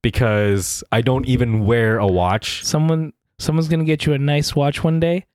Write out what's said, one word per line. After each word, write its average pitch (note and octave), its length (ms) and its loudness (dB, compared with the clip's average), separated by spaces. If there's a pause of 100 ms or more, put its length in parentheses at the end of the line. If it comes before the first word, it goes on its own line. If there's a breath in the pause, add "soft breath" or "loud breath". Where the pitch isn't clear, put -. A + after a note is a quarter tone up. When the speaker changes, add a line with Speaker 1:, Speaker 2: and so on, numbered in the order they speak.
Speaker 1:
because G#2 880 0
I A2+ 100 2
don't B2+ 260 0
even A#2+ 380 0
wear A2+ 320 2
a G#2 100 0
watch. F2+ 560 0
Speaker 2:
Someone, D#3+ 500 -2 (260)
someone's D#3+ 280 0
gonna D#3+ 160 0
get D#3 220 0
you D3+ 80 2
a C#3 60 0
nice D3 360 0
watch D3 280 0
one E3 160 2
day E3+ 360 -2